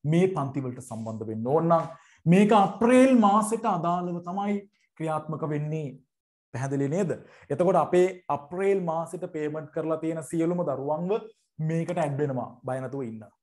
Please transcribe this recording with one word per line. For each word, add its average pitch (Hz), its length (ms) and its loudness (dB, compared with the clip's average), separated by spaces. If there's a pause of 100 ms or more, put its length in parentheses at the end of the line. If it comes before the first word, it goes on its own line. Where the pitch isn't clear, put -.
මේ 170 260 4
පන්ති 139 380 -4
වලට 123 180 -10
සම්බන්ධ 113 460 -8
වෙන්න 110 180 -4
ඕන 165 240 4
නම් 160 160 2 (380)
මේක 202 260 8
අප්‍රේල් 247 640 6
මාසෙට 214 500 4
අදාළව 175 560 -2
තමයි 202 360 -4 (400)
ක්‍රියාත්මක 156 500 -4
වෙන්නේ. 151 400 -4 (640)
පැහැදිලි 139 360 -2
නේද? 170 220 -2 (380)
එතකොට 175 320 2
අපේ 180 260 4 (200)
අප්‍රේල් 185 540 -2
මාසෙට 165 500 -6
පේමන්ට් 151 420 -8
කරලා 160 240 -4
තියෙන 160 260 -6
සියලුම 175 400 -2
දරුවන්ව 151 560 -4 (400)
මේකට 165 380 -2
ඇඩ් 147 200 -2
වෙනවා. 131 320 -4 (140)
බය 131 160 -6
නැතුව 131 240 -8
ඉන්න. 110 180 -10 (220)